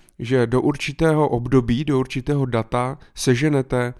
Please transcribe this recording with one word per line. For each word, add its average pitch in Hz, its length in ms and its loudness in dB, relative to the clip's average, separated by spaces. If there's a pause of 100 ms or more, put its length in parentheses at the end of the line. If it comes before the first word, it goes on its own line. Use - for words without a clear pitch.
(180)
že 123 280 0
do 123 160 0
určitého 151 680 0
období, 120 560 2
do 143 140 0
určitého 139 480 -2
data 123 520 -4 (160)
seženete 131 840 0